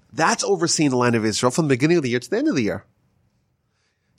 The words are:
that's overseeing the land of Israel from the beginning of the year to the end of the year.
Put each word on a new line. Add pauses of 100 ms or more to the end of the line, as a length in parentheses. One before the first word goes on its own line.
(120)
that's
overseeing
the
land
of
Israel
from
the
beginning
of
the
year
to
the
end
of
the
year. (1300)